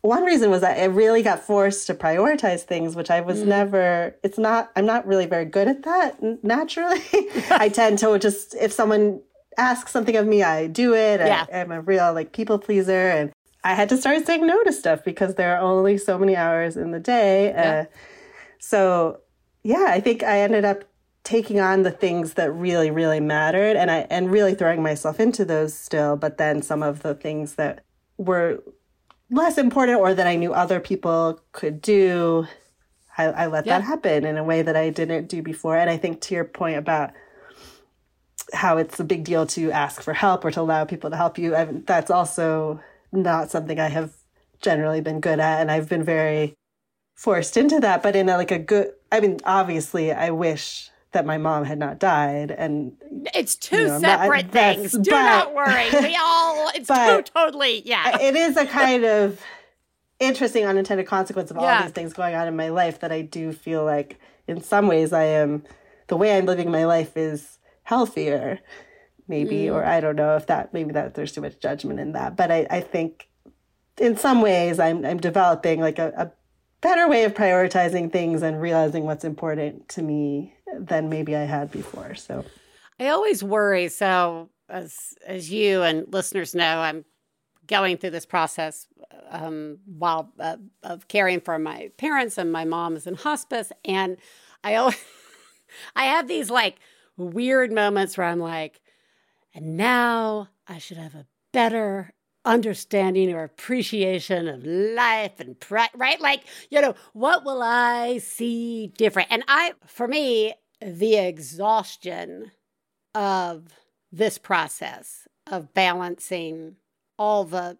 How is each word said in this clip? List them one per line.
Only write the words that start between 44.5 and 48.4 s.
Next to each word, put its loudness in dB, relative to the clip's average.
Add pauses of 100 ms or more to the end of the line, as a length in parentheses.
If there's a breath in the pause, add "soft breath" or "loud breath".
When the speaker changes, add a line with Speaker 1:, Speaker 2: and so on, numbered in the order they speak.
Speaker 1:
generally 0
been -4
good 0
at. 2
And 2
I've 0
been -2
very 0 (600)
forced 0
into 6
that, 2
but 2
in 4
a, 4
like, -2